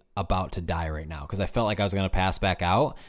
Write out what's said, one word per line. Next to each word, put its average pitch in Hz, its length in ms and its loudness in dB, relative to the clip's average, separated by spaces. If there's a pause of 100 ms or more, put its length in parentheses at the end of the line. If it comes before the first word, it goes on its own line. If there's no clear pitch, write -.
(160)
about 92 360 -2
to 90 100 -6
die 82 280 -2
right 78 180 -6
now," 76 180 -10
'cause 92 140 -6
I 101 80 0
felt 117 180 0
like 104 140 0
I 104 40 4
was 101 120 2
gonna 98 120 2
pass 92 300 2
back 92 240 0
out. 98 480 2